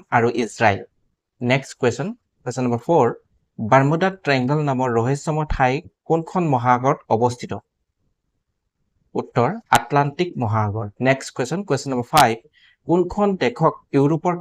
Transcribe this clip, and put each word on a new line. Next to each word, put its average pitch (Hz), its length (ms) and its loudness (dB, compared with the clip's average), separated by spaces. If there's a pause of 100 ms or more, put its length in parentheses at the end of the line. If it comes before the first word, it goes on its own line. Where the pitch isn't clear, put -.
(160)
আৰু 120 120 2 (140)
ইজৰাইল। 104 380 0 (600)
নেক্সট 127 400 -2
কুৱেশ্যন, 139 280 0 (380)
কুৱেশ্যন 127 200 -4
নম্বৰ 117 200 -2
ফ'ৰ, 143 260 4 (460)
বাৰ্মুডা 139 500 2 (160)
ট্ৰায়েংগল 139 440 0
নামৰ 131 280 0
ৰহস্যময় 143 580 0
ঠাই 131 180 2 (360)
কোনখন 165 360 0 (100)
মহাসাগৰত 127 440 2 (160)
অৱস্থিত? 117 380 -2 (1600)
উত্তৰ, 143 360 0 (260)
আটলাণ্টিক 147 540 0 (120)
মহাসাগৰ। 107 440 -2 (220)
নেক্সট 135 280 -2
কুৱেশ্যন, 160 320 -4
কুৱেশ্যন 139 240 -2
নম্বৰ 123 220 -4
ফাইভ, 123 220 4 (520)
কোনখন 180 400 0 (140)
দেশক 147 320 0 (220)
ইউৰোপৰ 151 440 2